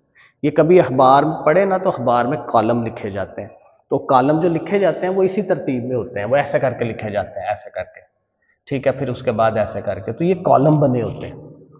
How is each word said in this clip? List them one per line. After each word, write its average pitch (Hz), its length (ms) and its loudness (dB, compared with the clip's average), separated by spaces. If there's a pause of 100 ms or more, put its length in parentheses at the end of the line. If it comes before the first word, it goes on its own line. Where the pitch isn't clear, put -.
(440)
ये 147 80 0
कभी 165 280 6
अखबार 135 460 6
में 160 100 -2 (100)
पढ़े 180 200 4
ना, 190 120 0
तो 185 120 -2
अखबार 120 380 0
में 147 160 -2
कॉलम 117 400 0
लिखे 110 280 -8
जाते 95 300 -8
हैं, - 100 -14 (400)
तो 135 60 2 (120)
कॉलम 139 320 4
जो 180 80 2
लिखे 165 300 -2
जाते 180 280 0
हैं 185 60 -2
वो 190 100 2
इसी 190 200 0
तरतीब 139 400 -2
में 127 120 -4
होते 101 240 -6
हैं, 104 80 -4
वो 131 100 2
ऐसे 143 220 0
करके 120 260 -2
लिखे 110 260 -6
जाते 98 280 -6
हैं, 92 80 -8
ऐसे - 220 -6
करके, - 320 -12 (680)
ठीक 139 200 -4
है, 131 120 0
फिर 139 100 -4
उसके 123 240 -4
बाद 113 240 0
ऐसे 104 240 -4
करके, 101 320 -8
तो 165 120 -4
ये 185 100 2 (100)
कॉलम 143 340 4
बने 127 220 2
होते - 260 -8
हैं - 80 -16 (440)